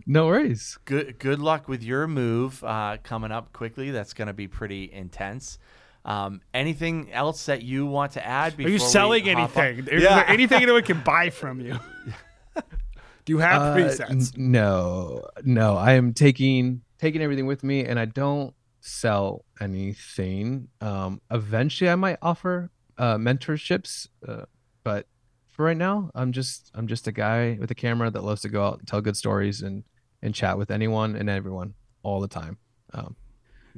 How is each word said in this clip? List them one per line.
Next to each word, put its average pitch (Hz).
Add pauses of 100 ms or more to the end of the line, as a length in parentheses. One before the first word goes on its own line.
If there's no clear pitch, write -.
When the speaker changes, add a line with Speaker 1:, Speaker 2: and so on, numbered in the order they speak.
Speaker 1:
no 156
worries. 190 (100)
Speaker 2:
good, 139
good 135
luck 151
with 123
your 131
move, 127
uh, 107
coming 110
up 113
quickly. 131
That's 110
gonna 104
be 101
pretty 98
intense. 98 (460)
Um, 101 (120)
anything 156
else 147
that 131
you 131
want 139
to -
add 147
Speaker 3:
Are -
Speaker 2:
before 156
Speaker 3:
you 202
Speaker 2:
we 208
Speaker 3:
selling 214
Speaker 2:
hop 120
on? 156
Speaker 3:
anything? 127
Is 151
Speaker 2:
Yeah. 196
Speaker 3:
there 185
anything 220
anyone 240
can 170
buy 165
from 131
you? 120 (280)
<laughs> - (720)
Do 156
you 160
have 160
Speaker 1:
Uh, 147
Speaker 3:
presets? 135 (260)
Speaker 1:
n-, 131
no, 92 (220)
no. 110
I 104
am 123
taking, 127 (160)
taking 160
everything 139
with 139
me, 135
and 120
I 113
don't 139 (280)
sell 101 (160)
anything. 98 (120)
Um, 98 (100)
eventually, 117
I 175
might 185
offer, 175 (260)
uh, 120
mentorships, 135 (180)
uh, 110 (360)
but 101 (400)
for -
right 165
now, 190
I'm 127
just, -
I'm 113
just 117
a 110
guy 113
with 113
a 120
camera 117
that 104
loves 104
to 110
go 104
out -
and -
tell 104
good 104
stories 101
and, 98 (380)
and 101
chat 95
with 101
anyone 110
and 104
everyone 95 (280)
all 101
the 98
time. 82 (360)
Um, - (640)